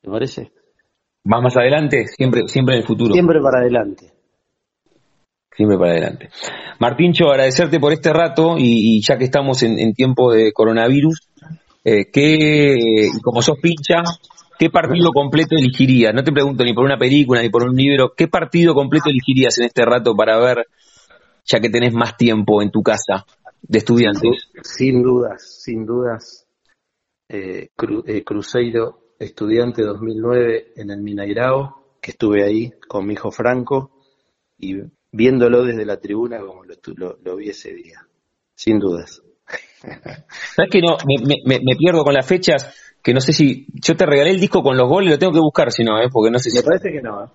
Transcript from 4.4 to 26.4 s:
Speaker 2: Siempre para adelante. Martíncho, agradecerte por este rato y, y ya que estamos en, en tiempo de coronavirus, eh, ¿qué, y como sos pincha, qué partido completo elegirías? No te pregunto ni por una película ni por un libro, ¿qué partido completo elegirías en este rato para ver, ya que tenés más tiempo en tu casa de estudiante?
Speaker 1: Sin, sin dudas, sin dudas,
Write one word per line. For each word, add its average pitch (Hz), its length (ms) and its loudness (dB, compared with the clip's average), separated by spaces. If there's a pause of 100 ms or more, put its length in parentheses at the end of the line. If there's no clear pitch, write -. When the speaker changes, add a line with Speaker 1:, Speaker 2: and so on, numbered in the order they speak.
Speaker 2:
Siempre 104 220 2
para 90 140 2
adelante. 82 400 -4 (480)
Martíncho, 151 500 2
agradecerte 139 520 2
por 143 120 2
este 160 200 0
rato 165 440 2
y, 117 400 2
y 107 60 0
ya 127 160 0
que 127 60 -2
estamos 131 400 -2
en, 113 160 0
en 110 120 0
tiempo 131 400 2
de 110 200 4
coronavirus, 127 760 0 (560)
eh, 104 280 2
¿qué, 151 640 2
y 110 420 2
como 120 220 -2
sos 147 180 0
pincha, 165 360 0 (600)
qué 160 140 2
partido 170 420 2
completo 143 460 0
elegirías? 127 560 2
No 127 80 0
te 147 100 0
pregunto 139 320 0
ni 120 80 0
por 117 120 2
una 139 120 2
película 127 460 2
ni 117 80 -2
por 120 140 2
un 127 120 -2
libro, 135 400 2
¿qué 165 120 0
partido 170 440 2
completo 143 380 0
elegirías 131 480 0
en 120 80 0
este 120 180 0
rato 117 300 2
para 110 240 2
ver, 120 260 2 (800)
ya - 140 0
que 113 100 0
tenés 120 240 0
más 117 240 -2
tiempo 107 460 2
en 104 80 -2
tu 110 120 -2
casa 101 440 -2 (360)
de - 160 -2
estudiante? 113 520 2 (240)
Speaker 1:
Sin, - 100 -20
sin 127 380 -2
dudas, 123 600 -4
sin 110 220 -10
dudas, 117 600 -8 (840)